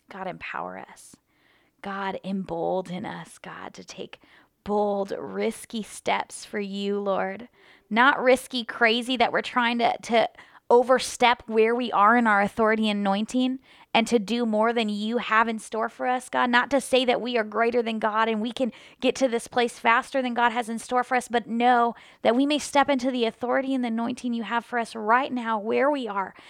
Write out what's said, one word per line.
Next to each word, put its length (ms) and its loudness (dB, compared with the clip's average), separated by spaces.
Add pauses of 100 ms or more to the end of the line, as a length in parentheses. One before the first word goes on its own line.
(100)
God, 160 -12
empower 520 -10
us. 360 -20 (680)
God, 440 -6
embolden 840 -4
us, 320 -14
God, 360 -16
to 100 -20
take 340 -16 (460)
bold, 520 -2
risky 680 -6
steps 600 -6
for 140 -10
you, 400 -4
Lord. 500 -4 (400)
Not 320 4
risky, 440 2
crazy, 520 0
that 160 2
we're 100 0
trying 360 0
to, 240 2
to 260 2 (400)
overstep 760 4
where 300 2
we 160 -4
are 240 6
in 100 4
our 160 6
authority 480 2
and 80 0
anointing 600 0 (340)
and 140 4
to 100 4
do 260 -2
more 280 2
than 160 0
you 300 -4
have 280 2
in 140 -4
store 280 -4
for 200 -6
us, 200 -2
God. 220 0
Not 200 2
to 100 2
say 240 2
that 160 2
we 180 -2
are 60 0
greater 360 0
than 200 -4
God 280 0
and 140 0
we 80 -4
can 220 -4 (280)
get 140 2
to 140 0
this 180 -4
place 320 -2
faster 420 0
than 140 -4
God 160 2
has 180 -4
in 120 -6
store 240 -2
for 120 -2
us, 120 -2
but 180 0
know 480 4 (280)
that 120 4
we 100 4
may 140 0
step 320 0
into 220 0
the 120 0
authority 480 -2
and 120 0
the 40 -2
anointing 460 -4
you 80 -4
have 220 -4
for 160 -4
us 160 -8
right 360 2
now 280 -4
where 280 2
we 200 -2
are 260 -4 (140)